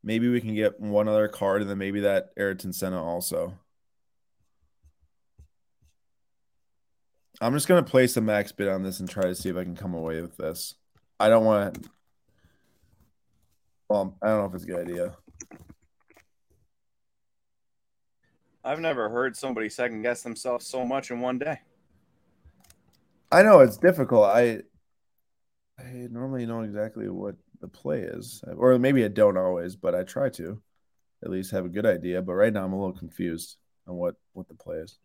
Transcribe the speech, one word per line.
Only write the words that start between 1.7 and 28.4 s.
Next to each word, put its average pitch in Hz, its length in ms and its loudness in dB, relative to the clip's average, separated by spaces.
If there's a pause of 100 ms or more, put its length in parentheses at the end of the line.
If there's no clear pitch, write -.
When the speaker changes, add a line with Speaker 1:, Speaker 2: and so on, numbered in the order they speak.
Speaker 1:
maybe 98 220 -4
that 98 360 0
Ayrton 95 360 -4
Senna 92 300 -4
also. 85 540 -6 (3750)
I'm 120 120 0
just 143 140 -2
gonna 180 140 6
place 127 340 4
a 117 60 0
max 104 300 0
bid 101 160 -4
on 95 160 -2
this 95 160 -8
and 92 100 -8
try 98 140 -2
to 92 100 0
see 90 160 -6
if 87 60 -4
I 90 80 -6
can 87 120 -10
come 90 200 -8
away 80 260 -6
with 85 160 -14
this. - 380 -8 (440)
I 107 100 4
don't 113 140 8
wanna, 104 300 2 (2250)
well, 98 320 -2
I 104 60 -2
don't 110 140 2
know 98 40 -2
if 92 80 -8
it's 90 100 -12
a 87 40 -14
good 87 200 -6
idea. 87 300 -6 (3500)
Speaker 2:
I've 147 160 -4
never 135 300 -2
heard 120 260 -2
somebody 113 340 -6
second 117 340 -6
guess 120 180 -2
themselves 120 460 -6
so 127 180 -6
much 131 240 -4
in 120 100 -8
one 127 200 -4
day. 147 220 -6 (1700)
Speaker 1:
I 175 100 8
know, 202 200 10
it's 123 160 6
difficult. 127 480 4
I, 113 360 4 (1160)
I 127 320 -14
normally 123 340 -6
know 117 160 -6
exactly 107 480 -6
what 98 260 -8 (260)
the 95 60 -16
play 135 340 -4
is, - 420 -12 (140)